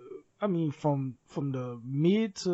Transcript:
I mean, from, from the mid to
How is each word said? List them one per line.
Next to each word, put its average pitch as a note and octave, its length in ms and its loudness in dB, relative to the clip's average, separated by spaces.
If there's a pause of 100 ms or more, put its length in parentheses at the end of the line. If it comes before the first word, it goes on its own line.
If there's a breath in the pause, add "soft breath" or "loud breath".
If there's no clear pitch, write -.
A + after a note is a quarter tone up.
(420)
I G#3 40 0
mean, E3+ 240 2
from, C3+ 440 0 (120)
from C#3+ 260 -4
the B2 300 -6
mid F3 540 2
to F#3 180 -2